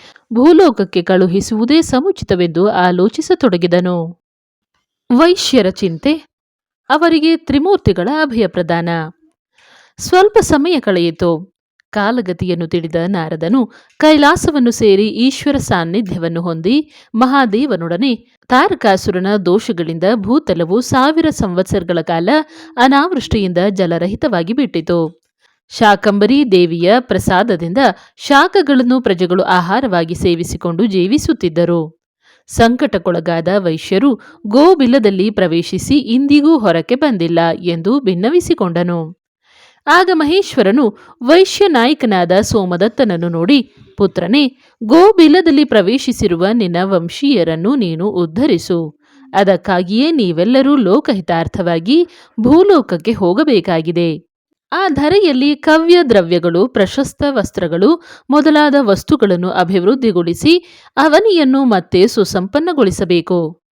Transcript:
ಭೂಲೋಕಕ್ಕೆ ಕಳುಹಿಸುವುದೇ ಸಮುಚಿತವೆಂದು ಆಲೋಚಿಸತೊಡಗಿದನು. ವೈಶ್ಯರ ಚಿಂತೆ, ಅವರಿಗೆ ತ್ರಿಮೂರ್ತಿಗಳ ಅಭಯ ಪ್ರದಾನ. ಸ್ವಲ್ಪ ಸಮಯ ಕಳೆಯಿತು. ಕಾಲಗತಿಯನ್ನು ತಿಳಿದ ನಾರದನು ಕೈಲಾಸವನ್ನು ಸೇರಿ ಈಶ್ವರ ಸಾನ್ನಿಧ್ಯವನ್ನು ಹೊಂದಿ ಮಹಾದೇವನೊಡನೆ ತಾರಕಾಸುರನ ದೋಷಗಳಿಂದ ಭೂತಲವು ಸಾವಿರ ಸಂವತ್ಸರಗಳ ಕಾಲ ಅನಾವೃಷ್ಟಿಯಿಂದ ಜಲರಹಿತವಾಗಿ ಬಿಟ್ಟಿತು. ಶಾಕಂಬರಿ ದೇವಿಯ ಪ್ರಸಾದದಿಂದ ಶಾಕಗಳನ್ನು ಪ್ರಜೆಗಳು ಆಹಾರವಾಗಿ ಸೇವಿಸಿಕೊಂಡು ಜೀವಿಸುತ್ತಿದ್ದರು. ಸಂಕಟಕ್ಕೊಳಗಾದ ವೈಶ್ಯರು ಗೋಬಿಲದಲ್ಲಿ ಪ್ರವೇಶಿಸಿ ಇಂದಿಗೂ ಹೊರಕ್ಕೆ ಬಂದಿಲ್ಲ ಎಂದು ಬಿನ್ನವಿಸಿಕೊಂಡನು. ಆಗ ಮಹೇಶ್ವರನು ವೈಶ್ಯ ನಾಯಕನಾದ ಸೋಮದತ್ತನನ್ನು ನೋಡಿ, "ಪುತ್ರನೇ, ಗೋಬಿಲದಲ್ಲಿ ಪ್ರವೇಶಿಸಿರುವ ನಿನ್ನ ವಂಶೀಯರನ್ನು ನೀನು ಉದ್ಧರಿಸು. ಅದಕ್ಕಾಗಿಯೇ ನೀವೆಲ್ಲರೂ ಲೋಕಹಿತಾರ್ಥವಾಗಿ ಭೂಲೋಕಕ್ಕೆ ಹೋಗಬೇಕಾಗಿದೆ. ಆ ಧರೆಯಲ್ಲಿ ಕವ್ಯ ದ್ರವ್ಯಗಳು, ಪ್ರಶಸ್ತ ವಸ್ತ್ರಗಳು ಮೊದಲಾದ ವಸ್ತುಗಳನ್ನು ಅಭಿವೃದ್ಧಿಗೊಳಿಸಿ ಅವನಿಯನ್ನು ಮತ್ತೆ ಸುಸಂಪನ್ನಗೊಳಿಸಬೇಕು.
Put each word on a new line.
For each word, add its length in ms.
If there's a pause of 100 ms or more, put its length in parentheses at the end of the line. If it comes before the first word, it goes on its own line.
(320)
ಭೂಲೋಕಕ್ಕೆ 720
ಕಳುಹಿಸುವುದೇ 800
ಸಮುಚಿತವೆಂದು 880
ಆಲೋಚಿಸತೊಡಗಿದನು. 1600 (840)
ವೈಶ್ಯರ 560
ಚಿಂತೆ, 440 (800)
ಅವರಿಗೆ 460
ತ್ರಿಮೂರ್ತಿಗಳ 720 (140)
ಅಭಯ 240
ಪ್ರದಾನ. 420 (1120)
ಸ್ವಲ್ಪ 420
ಸಮಯ 400
ಕಳೆಯಿತು. 800 (320)
ಕಾಲಗತಿಯನ್ನು 760
ತಿಳಿದ 260 (120)
ನಾರದನು 640 (280)
ಕೈಲಾಸವನ್ನು 720
ಸೇರಿ 380
ಈಶ್ವರ 480
ಸಾನ್ನಿಧ್ಯವನ್ನು 880
ಹೊಂದಿ 480 (240)
ಮಹಾದೇವನೊಡನೆ 1000 (340)
ತಾರಕಾಸುರನ 880
ದೋಷಗಳಿಂದ 680 (100)
ಭೂತಲವು 640
ಸಾವಿರ 500
ಸಂವತ್ಸರಗಳ 720
ಕಾಲ 260 (480)
ಅನಾವೃಷ್ಟಿಯಿಂದ 840 (120)
ಜಲರಹಿತವಾಗಿ 800
ಬಿಟ್ಟಿತು. 680 (580)
ಶಾಕಂಬರಿ 760
ದೇವಿಯ 480
ಪ್ರಸಾದದಿಂದ 800 (380)
ಶಾಕಗಳನ್ನು 840
ಪ್ರಜೆಗಳು 420
ಆಹಾರವಾಗಿ 720
ಸೇವಿಸಿಕೊಂಡು 720
ಜೀವಿಸುತ್ತಿದ್ದರು. 1120 (460)
ಸಂಕಟಕ್ಕೊಳಗಾದ 1080
ವೈಶ್ಯರು 640 (260)
ಗೋಬಿಲದಲ್ಲಿ 840
ಪ್ರವೇಶಿಸಿ 680
ಇಂದಿಗೂ 600
ಹೊರಕ್ಕೆ 360
ಬಂದಿಲ್ಲ 440 (240)
ಎಂದು 380
ಬಿನ್ನವಿಸಿಕೊಂಡನು. 1200 (640)
ಆಗ 260
ಮಹೇಶ್ವರನು 880 (240)
ವೈಶ್ಯ 460
ನಾಯಕನಾದ 720
ಸೋಮದತ್ತನನ್ನು 880
ನೋಡಿ, 420 (260)
"ಪುತ್ರನೇ, 600 (260)
ಗೋಬಿಲದಲ್ಲಿ 840
ಪ್ರವೇಶಿಸಿರುವ 880
ನಿನ್ನ 300
ವಂಶೀಯರನ್ನು 920
ನೀನು 340
ಉದ್ಧರಿಸು. 880 (360)
ಅದಕ್ಕಾಗಿಯೇ 760
ನೀವೆಲ್ಲರೂ 640
ಲೋಕಹಿತಾರ್ಥವಾಗಿ 1300 (340)
ಭೂಲೋಕಕ್ಕೆ 720
ಹೋಗಬೇಕಾಗಿದೆ. 1080 (540)
ಆ 160
ಧರೆಯಲ್ಲಿ 680
ಕವ್ಯ 400 (120)
ದ್ರವ್ಯಗಳು, 600
ಪ್ರಶಸ್ತ 640
ವಸ್ತ್ರಗಳು 720 (280)
ಮೊದಲಾದ 480
ವಸ್ತುಗಳನ್ನು 720
ಅಭಿವೃದ್ಧಿಗೊಳಿಸಿ 1300 (140)
ಅವನಿಯನ್ನು 680
ಮತ್ತೆ 420
ಸುಸಂಪನ್ನಗೊಳಿಸಬೇಕು. 1500 (120)